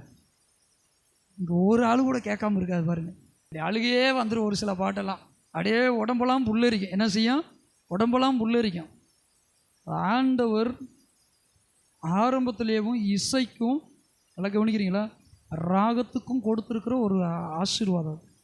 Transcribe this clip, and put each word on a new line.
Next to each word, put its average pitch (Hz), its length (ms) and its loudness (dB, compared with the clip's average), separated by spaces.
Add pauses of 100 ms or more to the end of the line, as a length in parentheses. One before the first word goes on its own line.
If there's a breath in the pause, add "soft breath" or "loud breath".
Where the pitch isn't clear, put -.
(1400)
இங்க 170 160 -2 (100)
ஒரு 220 220 6
ஆளு 240 180 4
கூட 262 140 0
கேட்காம 208 400 -2
இருக்காது 180 280 -2
பாருங்க. 170 260 -4 (260)
அப்படி - 240 -14
அழுகையே 233 520 0
வந்துரும் 226 300 0
ஒரு 208 120 0
சில 202 180 -2
பாட்டெல்லாம். 190 480 -4 (320)
அப்படியே 220 340 0
உடம்பெல்லாம் 247 580 0
புல்லரிக்கும். 214 460 2
என்ன 196 160 2
செய்யும்? 226 360 2 (480)
உடம்பெல்லாம் 247 480 2
புல்லரிக்கும். 220 500 0 (1200)
ஆண்டவர் 240 600 0 (1300)
ஆரம்பத்திலேயும் 226 1040 0
இசைக்கும், 240 680 0 (600)
நல்லா 185 120 -4
கவனிக்கிறீங்களா, 208 540 0 (640)
ராகத்துக்கும் 233 800 0
கொடுத்துருக்கிற 220 540 -2
ஒரு 202 240 2
ஆ-, 170 280 -4
ஆசீர்வாதம். 165 720 -2 (220)